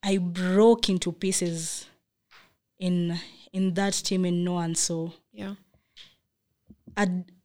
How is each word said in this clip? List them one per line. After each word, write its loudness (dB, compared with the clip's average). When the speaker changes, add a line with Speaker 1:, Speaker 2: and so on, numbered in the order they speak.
Speaker 1:
I 0
broke 4
into 0
pieces -4
in, -2
in 0
that 0
team 0
in 0
Noan, -2
so -2
Speaker 2:
Yeah. -10
Speaker 1:
I'd, 0